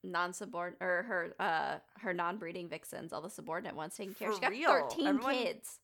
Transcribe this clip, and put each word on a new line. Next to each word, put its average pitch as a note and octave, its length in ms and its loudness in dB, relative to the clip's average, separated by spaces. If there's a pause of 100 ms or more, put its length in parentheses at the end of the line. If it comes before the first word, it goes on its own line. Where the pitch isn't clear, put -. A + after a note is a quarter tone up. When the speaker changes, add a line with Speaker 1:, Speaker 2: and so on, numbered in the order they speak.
Speaker 1:
non-subord-, F3+ 760 -2
or F3+ 280 2
her, F3 320 -2
uh, D#3+ 380 2 (220)
her F#3+ 140 -2
non-breeding F3 540 -2
vixens, D#3+ 440 -8
all C3+ 80 -2
the E3 80 -8
subordinate E3 460 -6
ones D#3 220 -6
taking G3 180 -6
care. A3 140 -4
Speaker 2:
For G#3+ 60 2
Speaker 1:
She's G3 60 -4
got A3+ 120 4
Speaker 2:
real. C#4 180 4 (180)
Speaker 1:
thirteen D4+ 200 0
Speaker 2:
Everyone C4+ 260 4
Speaker 1:
kids. - 500 -2